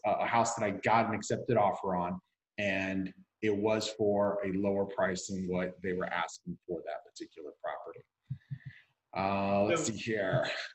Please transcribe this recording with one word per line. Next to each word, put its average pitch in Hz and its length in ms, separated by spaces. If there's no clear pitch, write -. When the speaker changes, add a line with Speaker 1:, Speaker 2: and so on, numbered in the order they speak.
Speaker 1:
a, 104 60
a - 160
house 117 260
that 113 100
I 101 80
got 113 260
an 107 60
accepted 110 420
offer 95 380
on, 90 260
and 95 520
it 107 140
was 107 420
for 101 480
a 95 100
lower 98 300
price 92 400
than 92 220
what 90 340
they 92 120
were 90 120
asking 85 500
for 82 180
that 73 180
particular 80 460
property. - 400
Uh, 98 460
let's - 240
Speaker 2:
So, 113 40
Speaker 1:
see 101 60
here. 101 500